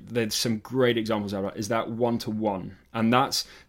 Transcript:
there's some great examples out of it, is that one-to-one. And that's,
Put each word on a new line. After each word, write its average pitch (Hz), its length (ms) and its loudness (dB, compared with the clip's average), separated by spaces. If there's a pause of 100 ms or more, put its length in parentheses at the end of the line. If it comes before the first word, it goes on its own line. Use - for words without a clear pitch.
there's 110 300 -2
some 117 220 0
great 120 400 2
examples 107 360 0
out 98 120 -2
of 98 80 -4
it, - 40 -10
is 104 120 -4
that 113 200 0
one-to-one. 110 840 -2 (180)
And 113 180 4
that's, 123 340 2 (240)